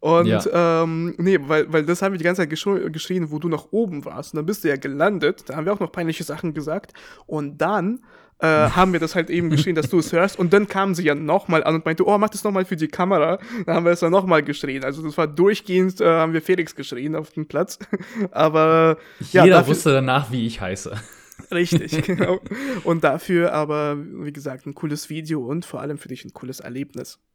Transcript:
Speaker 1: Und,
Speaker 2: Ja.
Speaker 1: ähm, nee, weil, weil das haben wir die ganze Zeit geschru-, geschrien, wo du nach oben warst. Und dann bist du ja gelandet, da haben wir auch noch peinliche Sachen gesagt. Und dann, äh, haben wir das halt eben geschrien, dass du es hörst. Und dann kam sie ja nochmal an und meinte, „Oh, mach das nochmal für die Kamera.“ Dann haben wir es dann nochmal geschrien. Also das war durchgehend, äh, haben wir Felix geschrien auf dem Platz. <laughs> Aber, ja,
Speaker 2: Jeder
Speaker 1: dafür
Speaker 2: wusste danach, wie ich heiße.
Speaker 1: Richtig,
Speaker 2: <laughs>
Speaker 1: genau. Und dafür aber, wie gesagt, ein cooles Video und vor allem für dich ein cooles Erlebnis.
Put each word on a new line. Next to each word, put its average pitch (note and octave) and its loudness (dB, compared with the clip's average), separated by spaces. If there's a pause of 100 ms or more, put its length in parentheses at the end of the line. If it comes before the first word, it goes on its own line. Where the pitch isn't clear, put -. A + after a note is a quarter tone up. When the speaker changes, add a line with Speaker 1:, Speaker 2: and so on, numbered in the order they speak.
Speaker 1:
Und, E3+ 4
Speaker 2:
Ja. F3 2
Speaker 1:
ähm, E3 0
nee, F3+ 2
weil, D#3 0
weil D#3+ 2
das F3 0
haben G3 0
wir F#3+ -6
die D#3+ -6
ganze F#3 2
Zeit D#3 -2
geschru-, E3 -2
geschrien, D#3+ -4
wo D3+ -6
du D#3+ -4
nach D#3 -4
oben F#3 -2
warst. - -12
Und D#3+ -2
dann D3+ -4
bist G#3 -4
du E3 0
ja C#3+ 0
gelandet, D3 -2
da - -10
haben D#3 -6
wir F#3+ 0
auch G3+ -4
noch F3+ -4
peinliche E3 -6
Sachen D#3 -6
gesagt. D#3 -6 (340)
Und C#3+ -8
dann, G3 -2 (380)
äh, - 0
haben D#3 4
wir E3+ 0
das D#3 -4
halt E3+ -2
eben E3+ 0
geschrien, D#3 2
dass D#3 0
du F3+ 2
es D#3 0
hörst. F3+ 2
Und F3+ 2
dann G3+ 4
kam G3 0
sie E3+ -4
ja D3 2
nochmal D#3+ 0
an D#3+ 2
und D#3+ -4
meinte, E3 2
„Oh, G3+ 4
mach G#3+ 2
das G#3 -10
nochmal G3 0
für F3+ -4
die D#3 -2
Kamera.“ F3+ 2 (260)
Dann E3 -2
haben E3+ 0
wir F3 6
es E3+ 0
dann E3 2
nochmal F#3 4
geschrien. C#3 -6
Also C#3 -6
das D3+ -8
war D#3+ 2
durchgehend, F#3 2
äh, F3 4
haben E3 4
wir D#3+ 0
Felix F3+ -2
geschrien C#3+ -8
auf D#3 -8
dem - -8
Platz. - -4 (280)
<laughs> G#3 -6
Aber, D#3+ 4 (340)
ja, F#3 10
Speaker 2:
Jeder F3+ 10
Speaker 1:
dafür B2 0
Speaker 2:
wusste D#3 2
danach, C3 2
wie A#2+ -2
ich A2+ -8
heiße. F#2+ -8 (580)
Speaker 1:
Richtig, E3+ 0
Speaker 2:
<laughs> - -2
Speaker 1:
genau. F3+ 0 (460)
Und E3 0
dafür E3+ 0
aber, D3+ -2
wie D3+ -12
gesagt, C#3 -12
ein C#3 -12
cooles D3 -8
Video D#3 -6
und C#3+ -6
vor - -12
allem D3 -8
für - -16
dich - -14
ein - -18
cooles B2+ -14
Erlebnis. C3+ -12 (160)